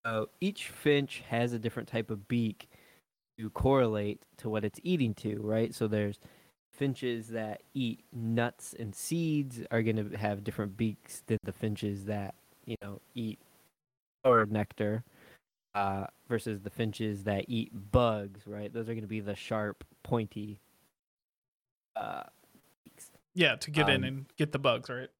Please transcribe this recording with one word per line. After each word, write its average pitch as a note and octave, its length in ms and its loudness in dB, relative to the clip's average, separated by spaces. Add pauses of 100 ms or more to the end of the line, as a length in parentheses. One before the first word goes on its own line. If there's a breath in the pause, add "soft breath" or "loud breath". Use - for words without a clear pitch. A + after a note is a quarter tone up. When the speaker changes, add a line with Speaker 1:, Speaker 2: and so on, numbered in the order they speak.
Speaker 1:
So A2 240 -2 (120)
each G3+ 280 -2
finch - 600 2
has A#2+ 240 2
a A#2 60 0
different A2+ 300 -2
type A2+ 220 -2
of G2+ 180 -6
beak A2+ 400 0 (680 soft breath)
to A2 120 -6
correlate A2 720 2 (160)
to - 100 -6
what G#2+ 160 0
it's G#2 200 -4
eating C3+ 300 2
to, G#2+ 280 -4
right? A2 320 2
So A2+ 140 0
there's G#2 320 0 (560 soft breath)
finches A#2+ 520 -2
that A2 340 -6 (120)
eat B2 260 -2 (120)
nuts A#2 680 0
and G#2+ 160 -8
seeds D3 680 0 (100)
are A2+ 120 4
gonna A2 340 0
have G#2 280 0
different G#2 320 -4
beaks - 500 -4
than A2 160 0
the G2+ 100 -6
finches G2+ 540 -4
that, G2+ 280 -4 (320)
you A#2 160 -8
know, G2+ 180 -12 (140)
eat A2 240 -4 (840)
or A#2 220 10
nectar, G#2+ 580 0 (680 soft breath)
uh, G2 320 0 (220)
versus A2 340 -2
the G2+ 80 -6
finches G#2+ 540 -2
that G2+ 240 0
eat A2+ 220 -2 (220)
bugs, G#2+ 540 2
right? G#2 260 -10
Those A2+ 160 -6
are A#2 60 -4
gonna A2 120 -6
be A2 140 -4
the G2+ 160 -6
sharp, G#2+ 480 -4 (180)
pointy, G#2+ 580 -4 (1400)
uh, - 280 -6 (600)
beaks. - 260 -20 (240)
Speaker 2:
Yeah, D3+ 220 4
to - 140 -8
get D3 180 4
in C3+ 140 4
Speaker 1:
Um, - 20 0
Speaker 2:
and C3+ 320 -6
get D3+ 160 0
the C#3 60 -2
bugs, B2 320 2
right? B2+ 300 -8